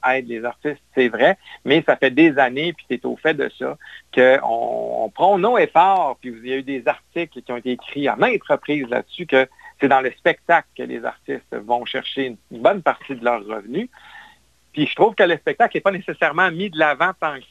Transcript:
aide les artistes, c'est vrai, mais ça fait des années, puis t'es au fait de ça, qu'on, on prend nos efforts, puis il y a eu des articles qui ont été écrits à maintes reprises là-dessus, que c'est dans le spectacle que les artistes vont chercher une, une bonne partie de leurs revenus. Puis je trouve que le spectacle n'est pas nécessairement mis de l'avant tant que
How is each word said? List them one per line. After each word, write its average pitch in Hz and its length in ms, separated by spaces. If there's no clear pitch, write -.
aide 127 200
les 113 160
artistes, 135 380
c'est 127 120
vrai, 123 300
mais 147 220
ça 135 100
fait 135 140
des 143 280
années, 139 340
puis - 160
t'es 127 180
au 123 100
fait 160 180
de 135 220
ça, 135 200
qu'on, 117 920
on 104 60
prend 185 280
nos 226 200
efforts, 170 640
puis 123 220
il 123 60
y 127 40
a 131 40
eu 135 80
des 131 240
articles - 540
qui 127 100
ont 123 40
été 127 160
écrits 139 360
à 107 80
maintes 214 320
reprises 143 400
là-dessus, 123 380
que 135 220
c'est 139 80
dans 131 120
le 131 120
spectacle - 640
que 127 60
les 123 220
artistes 123 500
vont 120 200
chercher 131 420
une, 117 100
une 117 120
bonne 180 200
partie - 320
de 117 100
leurs 117 200
revenus. 113 440
Puis 147 140
je - 80
trouve 190 200
que - 80
le 170 140
spectacle 196 400
n'est 147 40
pas 196 120
nécessairement 170 580
mis 185 180
de 156 100
l'avant 156 400
tant 151 180
que 127 140